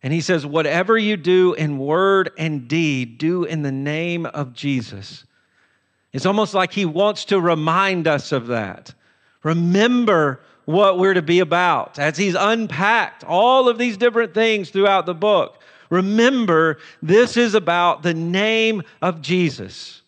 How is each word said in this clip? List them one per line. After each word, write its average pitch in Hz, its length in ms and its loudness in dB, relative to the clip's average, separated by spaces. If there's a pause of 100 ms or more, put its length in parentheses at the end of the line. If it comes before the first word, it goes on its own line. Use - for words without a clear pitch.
And 135 120 -6
he 165 80 -2
says, 156 260 -2
"Whatever 165 500 0
you 214 200 0
do 180 380 4
in 147 240 -4
word 180 600 0
and 151 300 -6
deed, 135 500 -2
do 170 240 -2
in 160 200 -6
the 139 100 -4
name 160 540 -6
of 131 260 -8
Jesus." 117 720 -8 (880)
It's 135 140 -6
almost 202 280 0
like 185 180 0
he 202 120 -2
wants 196 420 -2
to 196 140 2
remind 170 680 0
us 151 240 -2
of 123 180 -4
that. 110 460 -8 (480)
Remember 175 1000 2 (260)
what 185 320 4
we're 190 160 2
to 180 80 0
be 175 180 2
about. 170 580 0
As 147 180 -2
he's 185 220 0
unpacked 208 880 0
all 240 440 4
of 233 80 0
these 233 200 -2
different 226 380 0
things 214 360 0
throughout 196 360 2
the 175 80 -6
book, 175 460 0 (300)
remember, 190 880 2 (240)
this 220 340 2
is 233 180 2
about 175 500 0
the 170 100 -2
name 208 680 -2 (200)
of 165 180 -2
Jesus. 143 880 -4